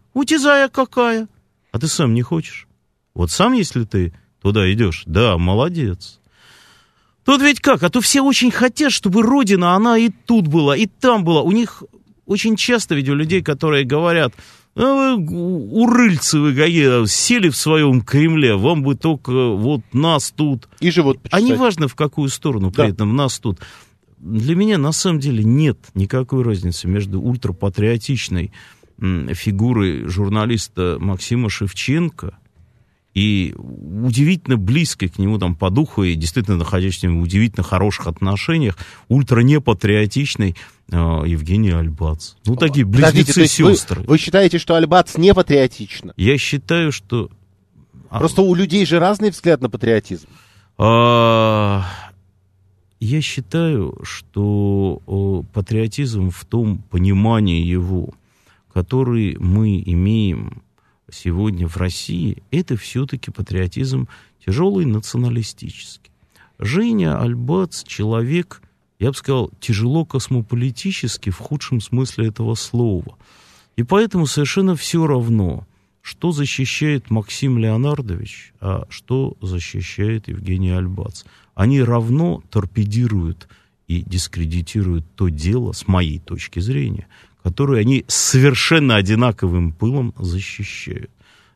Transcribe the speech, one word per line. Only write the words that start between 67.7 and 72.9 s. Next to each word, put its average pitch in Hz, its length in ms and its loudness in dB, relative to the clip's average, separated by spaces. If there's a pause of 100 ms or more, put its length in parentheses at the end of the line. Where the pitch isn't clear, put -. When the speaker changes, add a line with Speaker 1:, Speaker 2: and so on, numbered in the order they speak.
Speaker 1:
человек, 117 800 -4 (380)
я 113 100 0
бы 135 60 -6
сказал, 131 440 -2
тяжело 123 460 0
космополитический 123 1300 -4
в 90 60 -6
худшем - 440 -6
смысле 113 460 -2
этого 113 280 -4
слова. 110 600 -4 (580)